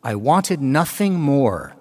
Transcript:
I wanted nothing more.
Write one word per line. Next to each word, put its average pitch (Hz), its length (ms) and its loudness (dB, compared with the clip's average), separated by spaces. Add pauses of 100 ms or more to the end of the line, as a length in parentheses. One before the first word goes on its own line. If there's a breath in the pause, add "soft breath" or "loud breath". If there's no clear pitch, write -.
I 113 120 -4
wanted 156 460 0
nothing 165 580 0
more. 139 600 0